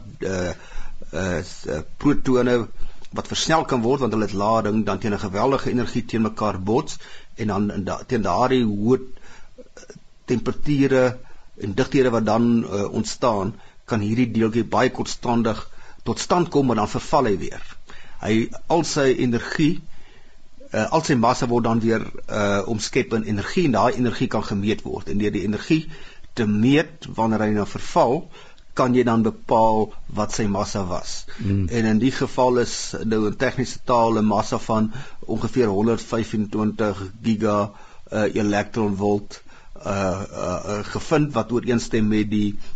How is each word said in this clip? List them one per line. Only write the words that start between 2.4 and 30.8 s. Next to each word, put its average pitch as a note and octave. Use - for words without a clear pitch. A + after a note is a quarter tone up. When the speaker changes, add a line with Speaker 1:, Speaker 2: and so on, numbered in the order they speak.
Speaker 1:
wat -
versnel D#3+
kan B2+
word C3
want A2+
hulle G#2+
het F#2+
lading, G#2+
dan G2+
teen G#2+
'n G2
geweldige A2
energie A#2+
teen A2+
mekaar G#2+
bots A#2
en A2
dan G2+
in G2+
da-, -
teen A#2
daardie A#2+
hoë, G#2+
eh, -
temperature C3
en G#2
digthede B2+
wat A2+
dan, A#2
eh, G2+
ontstaan, A2
kan A#2
hierdie A2
deeltjie A2
baie G#2+
kortstondig A#2
tot A2+
stand F3
kom, C#3+
maar A#2
dan G#2
verval C3
hy G2+
weer. -
Hy, A2+
al D#3+
sy C3+
energie, C3
eh, G#2+
al D#3+
sy D3+
massa B2
word A#2
dan A#2
weer, A2
eh, G2+
omskep A#2
in A2
energie G#2+
en C3+
daai G#2+
energie B2
kan A2
gemeet G2+
word. -
En G2+
deur G#2
die F#2+
energie G#2+
te A2+
meet A#2+
wanneer A2
hy G#2+
nou G#2
verval, C3+
kan B2+
jy B2
dan A2+
bepaal A2
wat G#2+
sy A#2+
massa G2+